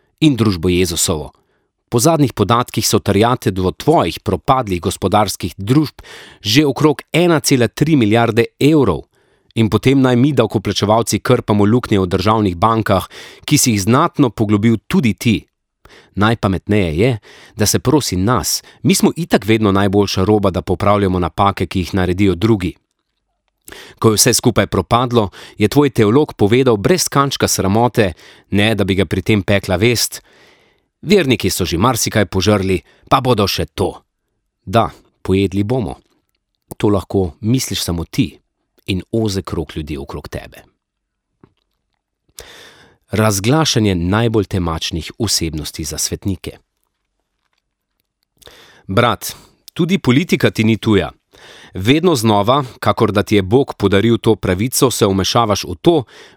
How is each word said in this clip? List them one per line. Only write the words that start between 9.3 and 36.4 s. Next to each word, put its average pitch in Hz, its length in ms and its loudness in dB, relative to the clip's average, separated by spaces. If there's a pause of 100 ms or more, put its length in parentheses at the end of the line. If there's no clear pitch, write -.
In 113 140 2
potem 131 320 2
naj 127 160 4
mi, 139 160 2
davkoplačevalci, 107 840 0
krpamo 110 460 0
luknje 110 340 2
v 95 80 0
državnih 98 500 0
bankah, 104 520 0 (360)
ki 147 140 0
si 123 140 0
jih 101 100 -2
znatno 131 480 0
poglobil 107 460 0 (100)
tudi 131 280 0
ti. 98 360 -2 (640)
Najpametneje 98 840 0
je, 117 200 0 (380)
da 104 100 0
se 107 120 0
prosi 127 380 0
nas, 95 460 -2 (200)
mi 180 120 2
smo 190 220 2
itak - 300 -2
vedno 110 260 2
najboljša 98 520 2
roba, 101 260 2
da 87 120 -4
popravljamo 98 560 0
napake, 92 480 0
ki 95 140 -4
jih 85 140 -6
naredijo 92 400 2
drugi. 95 400 -2 (1200)
Ko 117 100 2
je 110 60 4
vse 110 200 2
skupaj 107 320 0
propadlo, 117 640 0 (300)
je 104 100 2
tvoj 143 220 2
teolog 117 440 2
povedal 117 420 2
brez 156 320 0
kančka 139 400 -2
sramote, 104 640 0 (380)
ne 104 240 2
da 101 100 -2
bi 92 100 0
ga 92 100 0
pri - 180 -4
tem 107 200 0
pekla 104 340 -2
vest: 113 460 -2 (800)
"Verniki 135 480 2
so 92 140 -4
že 82 140 -4
marsikaj 110 480 0
požrli, 95 540 0 (280)
pa 139 120 2
bodo 117 260 0
še 87 280 -6
to." 87 280 -6 (640)
Da, 95 240 0 (320)
pojedli 95 400 0
bomo. 104 320 -4 (800)